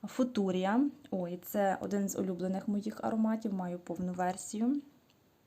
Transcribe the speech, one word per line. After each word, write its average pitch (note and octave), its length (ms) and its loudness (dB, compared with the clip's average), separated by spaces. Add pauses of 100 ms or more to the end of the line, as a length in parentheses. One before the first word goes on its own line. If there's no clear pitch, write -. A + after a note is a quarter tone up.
Футурія. G3+ 720 2 (300)
Ой, F3+ 340 -4
це G3 360 2
один G3 280 0
з - 60 -4
улюблених F#3 520 -2
моїх G#3 360 -2
ароматів, A3 500 2
маю F3+ 260 -4
повну F3+ 340 -4
версію. G#3 680 0 (640)